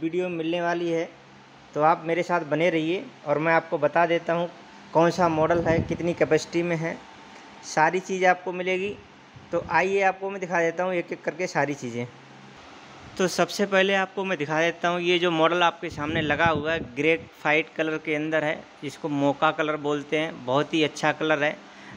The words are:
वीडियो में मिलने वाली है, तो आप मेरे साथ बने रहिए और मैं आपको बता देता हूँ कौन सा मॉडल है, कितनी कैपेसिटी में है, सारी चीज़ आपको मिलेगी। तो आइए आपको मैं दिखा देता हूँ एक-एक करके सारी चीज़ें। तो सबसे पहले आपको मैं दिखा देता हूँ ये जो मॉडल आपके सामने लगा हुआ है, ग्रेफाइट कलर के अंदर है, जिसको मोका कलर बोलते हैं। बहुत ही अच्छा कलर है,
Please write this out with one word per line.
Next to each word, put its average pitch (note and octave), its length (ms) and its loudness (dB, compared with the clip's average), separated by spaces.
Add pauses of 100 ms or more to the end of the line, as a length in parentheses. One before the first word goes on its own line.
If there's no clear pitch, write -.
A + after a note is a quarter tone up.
वीडियो F3 260 -2
में F3 80 -6
मिलने E3 260 -2
वाली E3+ 280 -2
है, E3 180 -2 (680)
तो D3 80 0
आप E3 240 4
मेरे E3+ 160 0
साथ F3 180 0
बने D#3 300 2
रहिए E3 340 -2 (220)
और D3 120 2
मैं D#3+ 140 2
आपको E3 260 2
बता D3 280 4
देता E3 260 0
हूँ E3+ 160 -2 (440)
कौन E3 180 6
सा F3 180 2
मॉडल D#3+ 320 2
है, E3 200 2
कितनी E3+ 340 -2
कैपेसिटी E3+ 480 2
में F3 140 -2
है, E3 200 -4 (680)
सारी E3 340 2
चीज़ F#3 260 0
आपको F3+ 260 2
मिलेगी। F#3 420 -4 (580)
तो E3+ 180 -2
आइए F#3 320 2
आपको F#3+ 280 0
मैं G3 100 -10
दिखा F3+ 200 -2
देता E3 240 0
हूँ F#3 100 -2
एक-एक F3 300 -6
करके E3+ 220 -4
सारी D3 280 -2
चीज़ें। A#2+ 320 -8 (1120)
तो F#3 100 2
सबसे F3+ 380 0
पहले G3 280 2
आपको F#3+ 300 -2
मैं F#3 140 -4
दिखा D3+ 220 -2
देता E3 280 0
हूँ F3 120 0
ये F3 180 2
जो F3 120 2
मॉडल E3 320 4
आपके E3+ 280 0
सामने D#3 320 -4
लगा D3 260 2
हुआ D#3 240 0
है, C3+ 240 -6
ग्रेफाइट D#3+ 800 0
कलर D#3 220 -2
के D#3 160 -6
अंदर D#3 300 -2
है, E3+ 180 -4 (200)
जिसको D3+ 260 -8
मोका C#3+ 440 2
कलर D3+ 260 -2
बोलते D3 400 -2
हैं। D#3 280 -6
बहुत C3+ 280 0
ही D#3 100 4
अच्छा D3 300 0
कलर D#3 300 0
है, D3+ 120 -2 (400)